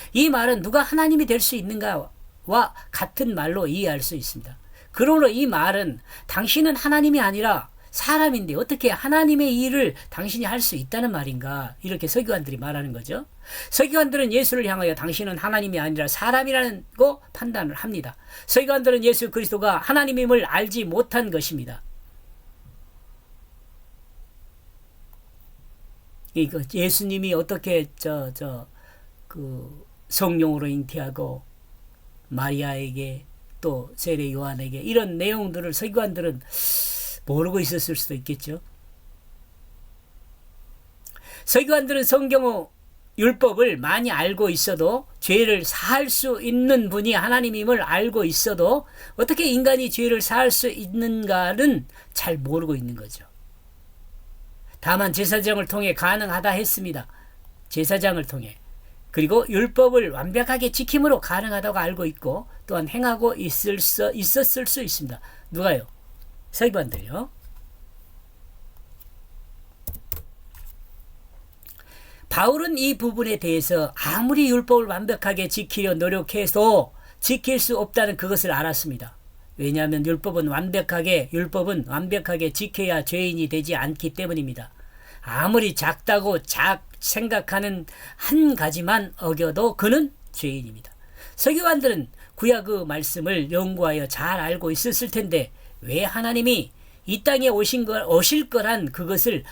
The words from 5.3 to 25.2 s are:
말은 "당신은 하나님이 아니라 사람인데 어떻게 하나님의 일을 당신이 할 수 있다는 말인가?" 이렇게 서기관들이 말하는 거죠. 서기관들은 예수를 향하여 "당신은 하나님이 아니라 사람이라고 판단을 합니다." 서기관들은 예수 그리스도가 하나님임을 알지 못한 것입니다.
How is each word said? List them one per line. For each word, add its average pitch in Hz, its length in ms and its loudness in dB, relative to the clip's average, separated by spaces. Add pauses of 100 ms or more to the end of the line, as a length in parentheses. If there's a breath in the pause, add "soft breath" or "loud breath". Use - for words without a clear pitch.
말은 185 540 0 (280 loud breath)
"당신은 294 480 2
하나님이 294 460 4
아니라 208 480 0 (220 soft breath)
사람인데 254 640 2
어떻게 247 340 0
하나님의 285 720 4
일을 254 340 2 (140)
당신이 208 360 -6
할 233 140 -2
수 - 160 0
있다는 220 360 -2
말인가?" 135 720 -6
이렇게 185 260 -6
서기관들이 185 500 -2
말하는 143 340 -6
거죠. 139 340 -10 (440 loud breath)
서기관들은 277 640 2
예수를 247 320 2
향하여 185 280 0
"당신은 180 440 -6
하나님이 202 420 -2
아니라 151 280 -2
사람이라고 254 1120 0 (120)
판단을 220 400 -6
합니다." 170 440 -8 (300 loud breath)
서기관들은 254 580 4
예수 233 260 4
그리스도가 208 460 0
하나님임을 247 680 4
알지 208 380 -2
못한 220 480 0
것입니다. 143 520 -6 (4000)